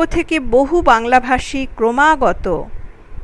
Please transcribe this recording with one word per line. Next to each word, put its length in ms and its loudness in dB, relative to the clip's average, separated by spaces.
থেকে 300 -2
বহু 320 2
বাংলাভাষী 800 2
ক্রমাগত 720 2